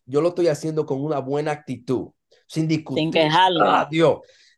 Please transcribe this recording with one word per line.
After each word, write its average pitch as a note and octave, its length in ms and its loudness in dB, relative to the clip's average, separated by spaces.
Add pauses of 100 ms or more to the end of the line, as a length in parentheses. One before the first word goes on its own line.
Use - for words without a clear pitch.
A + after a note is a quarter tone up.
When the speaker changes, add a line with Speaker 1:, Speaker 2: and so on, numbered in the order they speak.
Speaker 1:
yo C#3 160 -2
lo E3+ 80 2
estoy F3 180 0
haciendo D#3 380 -2
con C#3 180 -4
una D3 160 -4
buena C#3+ 320 -4
actitud, B2 580 -6 (380)
sin D#3+ 200 -4
discutir. D#3 360 -2
Speaker 2:
Sin D#3+ 80 -2
quejarlo. E3 540 4
Speaker 1:
"Ah, - 240 2
Dios". D#3 300 4 (380)